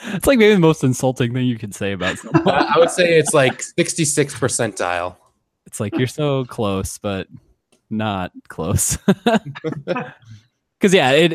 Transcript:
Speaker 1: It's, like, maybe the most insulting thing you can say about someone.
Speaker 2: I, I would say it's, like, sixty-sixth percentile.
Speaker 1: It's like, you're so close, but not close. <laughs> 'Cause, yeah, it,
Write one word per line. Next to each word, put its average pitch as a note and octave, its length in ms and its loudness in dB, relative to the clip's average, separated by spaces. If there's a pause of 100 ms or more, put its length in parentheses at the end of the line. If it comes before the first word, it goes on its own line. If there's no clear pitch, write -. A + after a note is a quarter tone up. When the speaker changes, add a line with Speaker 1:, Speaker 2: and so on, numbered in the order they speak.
Speaker 1:
It's, G3+ 240 -8
like, C#4 140 4
maybe G#3+ 140 8
the G3+ 60 4
most D#3+ 260 4
insulting B2+ 480 0
thing B2+ 140 -2
you A#2+ 100 -2
can G#2 160 -12
say G2 180 -6
about F#2 260 -4
someone. - 300 0
Speaker 2:
I, D3 280 2
I D#3+ 40 4
would E3+ 100 6
say E3+ 300 2
it's, D3+ 140 0
like, C3 280 2
sixty-sixth - 800 -2
percentile. F2+ 760 -2 (480)
Speaker 1:
It's - 160 -10
like, A2 160 -4
you're B2+ 100 0
so C3+ 380 -2
close, G2 520 -4
but G2 300 -6 (640)
not G#2+ 420 -4 (160)
close. - 500 -2
<laughs> - 100 -6 (1700)
'Cause, F#3+ 140 4
yeah, D3 180 6
it, D#3+ 240 4